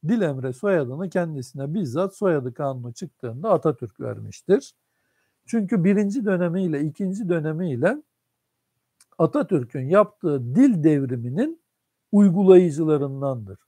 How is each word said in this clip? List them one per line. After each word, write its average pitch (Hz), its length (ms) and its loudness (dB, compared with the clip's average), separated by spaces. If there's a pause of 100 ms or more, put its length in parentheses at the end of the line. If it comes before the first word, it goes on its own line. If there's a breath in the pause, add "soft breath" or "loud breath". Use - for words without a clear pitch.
Dilemre 143 440 -2
soyadını 160 580 -2
kendisine 147 640 -6
bizzat 185 420 -4
soyadı 143 380 -2
kanunu 127 380 -8
çıktığında 139 580 -10
Atatürk 147 500 -2
vermiştir. 113 760 -4 (720)
Çünkü 208 380 0
birinci 202 400 0
dönemiyle 180 560 -2
ikinci 185 480 -6
dönemiyle 165 760 -2 (1160)
Atatürk'ün 147 680 -2
yaptığı 147 680 0
dil 214 300 4
devriminin 139 760 0 (520)
uygulayıcılarındandır. 151 1600 4